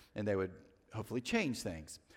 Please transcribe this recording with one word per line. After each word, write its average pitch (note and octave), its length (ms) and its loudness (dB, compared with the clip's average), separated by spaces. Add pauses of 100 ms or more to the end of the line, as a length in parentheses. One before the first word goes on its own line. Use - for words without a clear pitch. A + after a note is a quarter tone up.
(140)
and G#2 140 0
they G2+ 80 6
would F#2+ 140 4 (420)
hopefully A#2 300 -2
change F#3+ 400 0
things. E2 360 -6 (180)